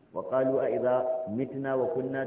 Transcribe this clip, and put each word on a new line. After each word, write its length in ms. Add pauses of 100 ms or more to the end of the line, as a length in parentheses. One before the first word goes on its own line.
(140)
"Wa 160
qalu 300
a 100
idza 360 (260)
mitna 460
wa 100
kunna 400